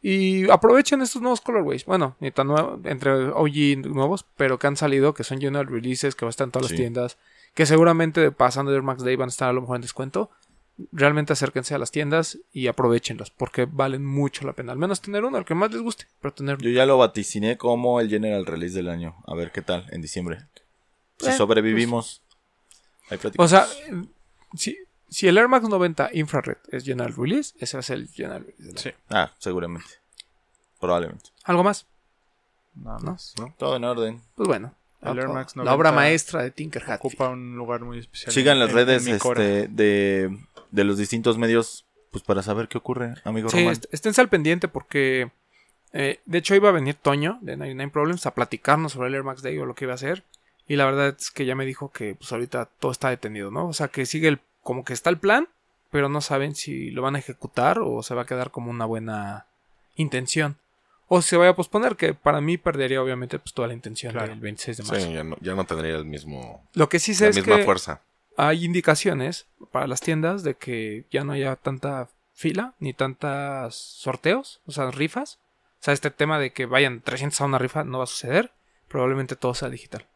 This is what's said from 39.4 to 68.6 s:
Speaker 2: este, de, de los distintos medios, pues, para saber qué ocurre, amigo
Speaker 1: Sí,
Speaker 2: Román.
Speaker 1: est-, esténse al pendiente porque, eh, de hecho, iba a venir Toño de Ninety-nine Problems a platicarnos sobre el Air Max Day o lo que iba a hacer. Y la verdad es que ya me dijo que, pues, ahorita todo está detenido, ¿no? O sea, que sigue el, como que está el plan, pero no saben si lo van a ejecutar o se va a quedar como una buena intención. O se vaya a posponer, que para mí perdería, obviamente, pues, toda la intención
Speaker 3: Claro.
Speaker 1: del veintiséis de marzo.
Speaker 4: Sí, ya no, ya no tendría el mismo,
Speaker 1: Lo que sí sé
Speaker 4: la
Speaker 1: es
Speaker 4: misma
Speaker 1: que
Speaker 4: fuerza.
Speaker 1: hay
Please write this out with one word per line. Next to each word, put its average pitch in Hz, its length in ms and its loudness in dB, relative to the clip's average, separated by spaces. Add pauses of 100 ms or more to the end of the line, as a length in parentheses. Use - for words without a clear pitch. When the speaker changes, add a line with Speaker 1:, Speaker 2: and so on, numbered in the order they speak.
Speaker 2:
este, 101 240 2
de, 101 720 4 (320)
de 101 140 2
los 101 140 2
distintos 113 400 0
medios, 117 460 2 (260)
pues, - 140 -12
para 98 180 0
saber 107 240 -2
qué - 120 -8
ocurre, 123 360 -6 (100)
amigo 110 260 -4
Speaker 1:
Sí, 175 80 2
Speaker 2:
Román. 175 160 4
Speaker 1:
est-, 123 180 -10
esténse 208 300 0
al 233 80 4
pendiente 170 380 2
porque, 131 600 -2 (640)
eh, 139 320 -4
de 170 140 -2
hecho, 196 180 2
iba 202 140 8
a - 20 6
venir 147 220 0
Toño 151 480 0
de 160 140 -10
Ninety-nine 139 340 -8
Problems 156 360 -2
a 127 80 -4
platicarnos 139 580 0
sobre 127 160 -4
el 131 60 -4
Air 135 80 -6
Max 135 200 -10
Day 139 160 -6
o 139 80 -6
lo 123 80 -8
que - 100 -10
iba 127 80 -4
a 127 40 -6
hacer. 147 280 -6 (420)
Y 147 100 -4
la 139 100 4
verdad 139 300 2
es - 140 -10
que 143 140 -6
ya 127 100 -2
me 135 120 -4
dijo 135 260 -10
que, 104 240 -10
pues, - 160 -12
ahorita 120 360 -4 (120)
todo 135 100 0
está 127 200 -2
detenido, 107 420 -8
¿no? 165 160 -4
O 160 60 -8
sea, 147 140 -4
que 131 180 -6
sigue 160 220 -2
el, 143 120 0 (220)
como 127 220 -6
que 127 100 -8
está 165 160 0
el 175 80 0
plan, 233 280 4 (440)
pero 143 180 0
no 147 140 -2
saben 143 340 -2
si 131 340 -8
lo 123 120 -6
van 135 140 0
a 139 40 -2
ejecutar - 600 0
o 120 220 -2
se 123 120 -8
va 120 80 -2
a 120 40 -6
quedar 127 240 -4
como 120 200 -10
una 117 160 -4
buena 110 600 -8 (480)
intención. 143 640 -4 (520)
O 180 140 6
se - 140 2
vaya 175 160 8
a - 20 4
posponer, 214 400 -2
que 160 200 -2
para 147 260 2
mí 165 180 0
perdería, 135 420 -2
obviamente, 127 380 -6
pues, - 160 -14
toda 120 140 -2
la 123 60 -8
intención 117 380 -12
Speaker 3:
Claro. 113 180 -4
Speaker 1:
del 110 100 -14
veintiséis 107 380 -10
de - 40 -12
marzo. 101 240 -4
Speaker 4:
Sí, 85 80 -6
ya 78 80 -6
no, 80 180 -8
ya 90 140 -6
no 95 100 -2
tendría 80 300 -4
el 78 100 -4
mismo, 73 680 -14
Speaker 1:
Lo 160 140 4
que 175 100 0
sí 214 160 0
sé 196 120 4
Speaker 4:
la 208 40 8
Speaker 1:
es 196 60 2
Speaker 4:
misma 107 220 6
Speaker 1:
que 202 60 4
Speaker 4:
fuerza. 92 360 0 (360)
Speaker 1:
hay 156 280 2